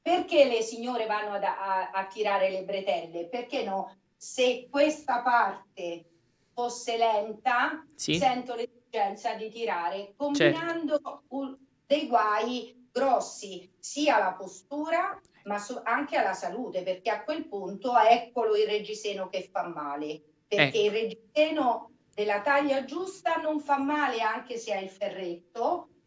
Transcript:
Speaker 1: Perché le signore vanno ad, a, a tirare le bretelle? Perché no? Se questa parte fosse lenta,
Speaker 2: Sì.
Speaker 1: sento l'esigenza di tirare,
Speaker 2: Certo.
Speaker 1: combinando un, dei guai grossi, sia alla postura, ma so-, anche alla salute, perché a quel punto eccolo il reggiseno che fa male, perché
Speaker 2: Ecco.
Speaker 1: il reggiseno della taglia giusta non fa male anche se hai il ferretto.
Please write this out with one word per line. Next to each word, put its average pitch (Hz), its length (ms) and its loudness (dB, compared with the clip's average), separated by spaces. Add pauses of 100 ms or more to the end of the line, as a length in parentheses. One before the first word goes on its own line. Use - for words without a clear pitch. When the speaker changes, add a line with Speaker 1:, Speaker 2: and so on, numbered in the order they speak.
Speaker 1:
Perché 339 460 6
le 226 160 2
signore 233 440 -4
vanno 208 260 -2
ad, 196 120 -4
a, 190 460 -2
a 190 160 -2
tirare 196 440 2
le 185 140 -4
bretelle? 175 640 -4
Perché 240 360 -4
no? 190 300 -4 (220)
Se - 540 0
questa 277 520 2
parte 190 840 0 (480)
fosse 240 440 -4
lenta, 226 880 0 (100)
Speaker 2:
Sì. - 220 0
Speaker 1:
sento 247 380 2
l'esigenza 220 800 -4
di 214 160 -8
tirare, 190 460 -4
Speaker 2:
Certo. 202 180 -10 (100)
Speaker 1:
combinando 302 1040 0
un, 269 280 -8 (300)
dei 294 200 2
guai 233 840 0
grossi, 214 880 -2
sia 285 380 2
alla 185 180 2
postura, 330 840 -4 (260)
ma 202 140 -4
so-, 233 260 -8
anche 269 320 0
alla 208 180 2
salute, 185 480 -6
perché 185 280 -2
a - 120 -2
quel 311 240 -6
punto 202 520 -2
eccolo 220 580 6
il 214 100 4
reggiseno 202 640 -4
che 185 240 -6
fa 175 160 -2
male, 151 520 -6 (280)
perché 156 340 4
Speaker 2:
Ecco. 208 40 4
Speaker 1:
il 208 40 2
reggiseno 262 1000 0 (220)
della 208 280 0
taglia 285 440 2
giusta 349 520 -2
non 311 240 -2
fa 277 180 0
male 269 420 0
anche 226 380 -4
se 214 160 -6
hai 190 100 -2
il 190 60 -10
ferretto. 190 1000 -4 (180)